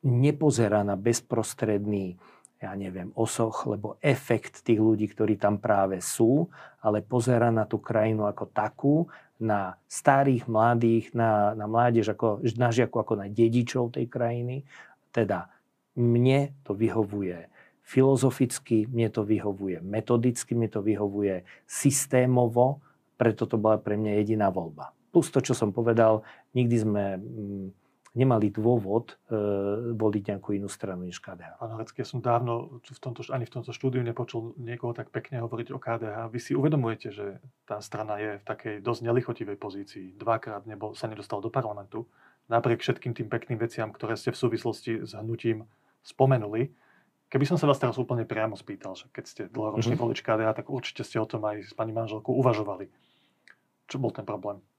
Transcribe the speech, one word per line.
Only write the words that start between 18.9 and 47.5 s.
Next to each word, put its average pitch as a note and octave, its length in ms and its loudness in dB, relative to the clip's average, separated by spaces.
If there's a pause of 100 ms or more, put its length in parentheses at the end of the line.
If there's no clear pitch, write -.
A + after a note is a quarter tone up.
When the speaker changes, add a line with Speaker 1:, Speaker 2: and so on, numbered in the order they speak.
Speaker 1:
to G#2 160 -2
vyhovuje G2 560 -2
metodicky, A#2 720 0
mne A#2 160 0
to G#2+ 80 -4
vyhovuje G2+ 640 0 (240)
systémovo, B2+ 1120 2 (400)
preto A#2 240 2
to A2 160 0
bola G#2+ 160 6
pre G#2 240 -2
mňa G#2+ 240 2
jediná G#2+ 240 2
voľba. F2 480 -4 (160)
Plus E3+ 160 4
to, C3+ 160 2
čo - 80 -2
som G#2+ 240 0
povedal, A2+ 480 4 (320)
nikdy A#2+ 240 4
sme... G2+ 400 0
Mm, G2+ 460 -10 (500)
nemali A#2 320 4
dôvod, A2 800 0
e, A2 80 -4 (560)
voliť G#2+ 400 0
nejakú G2+ 240 -4
inú G2+ 160 -4
stranu F2+ 320 -8
než F2+ 160 -10
K F#2 160 -16
D F2 80 -20
H. - 160 -20
Speaker 2:
Pán A2+ 160 -10
Horecký, A2 240 -12
ja C3 80 -6
som A#2+ 160 -8
dávno A#2+ 560 -2
v - 240 -20
tomto, A#2+ 240 -12
ani C3 160 -6
v - 160 -12
tomto A2+ 160 -12
štúdiu B2+ 320 -2
nepočul A#2 480 -6
niekoho A#2+ 400 -8
tak - 160 -12
pekne A#2 320 -8
hovoriť A#2 320 -8
o C3 80 -10
K - 40 -8 (120)
D A#2 80 -6
H. A2 240 -8
Vy A#2+ 80 -8
si - 160 -8
uvedomujete, C3 560 0
že G2 320 -10 (240)
tá G#2 160 -8
strana G#2+ 400 -6
je G#2 160 -6
v - 80 -20
takej A2 320 -8
dosť A#2 240 -4
nelichotivej A#2 560 -2
pozícii. G2 560 -14
Dvakrát G#2+ 480 -4
nebol, G#2+ 320 -12
sa A2 160 -8
nedostal G#2 320 -8
do A2+ 80 -6
parlamentu, A2 560 -6 (400)
napriek A#2 320 2
všetkým - 320 -4
tým A2 160 -8
pekným A2+ 320 -6
veciam, A#2 320 -6
ktoré A2 240 -6
ste B2 160 -4
v - 80 -10
súvislosti A2+ 640 -4
s - 80 -14
hnutím A2 560 -6 (400)
spomenuli. B2+ 640 2 (600)
Keby C#3 160 2
som F3 80 2